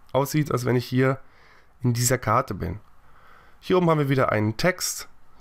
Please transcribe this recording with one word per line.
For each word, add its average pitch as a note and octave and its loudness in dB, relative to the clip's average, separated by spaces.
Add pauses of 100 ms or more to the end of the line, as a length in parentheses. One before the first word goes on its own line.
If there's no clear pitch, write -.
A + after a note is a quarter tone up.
(120)
aussieht, C#3+ 0
als B2 -2
wenn B2+ 2
ich A#2+ -2
hier C3 0 (640)
in B2 2
dieser B2 0
Karte A2+ 0
bin. F2 -6 (800)
Hier F3+ 0
oben F3 4
haben D#3 2
wir C#3+ 2
wieder C3+ 2
einen G#2+ 0
Text, - -4 (320)